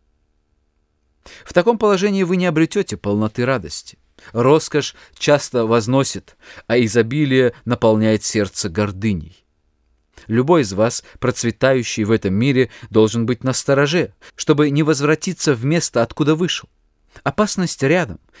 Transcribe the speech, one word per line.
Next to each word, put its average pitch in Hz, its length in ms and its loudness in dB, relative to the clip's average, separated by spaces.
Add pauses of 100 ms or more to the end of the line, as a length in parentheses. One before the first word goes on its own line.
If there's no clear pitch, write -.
(1400)
В - 120 -10
таком 202 240 2
положении 196 440 2
вы 180 140 0
не 180 80 0
обретете 165 540 0
полноты 107 480 -2
радости. 110 520 -6 (340)
Роскошь 135 640 2 (240)
часто 135 460 0
возносит, 117 720 -2 (300)
а 120 120 2
изобилие 123 760 2 (100)
наполняет 110 580 0
сердце 104 460 -4
гордыней. 92 760 -6 (800)
Любой 131 360 2
из 98 120 -4
вас, 110 280 -2 (160)
процветающий 120 880 -2
в 101 60 -2
этом 101 240 0
мире, 127 340 0 (220)
должен 110 340 2
быть 117 180 -4
настороже, 143 680 0 (240)
чтобы 151 320 2
не 143 140 0
возвратиться 151 720 0
в 117 100 -6
место, 143 380 0
откуда 147 320 0
вышел. 165 340 -4 (540)
Опасность 190 600 -4
рядом, 139 380 0 (200)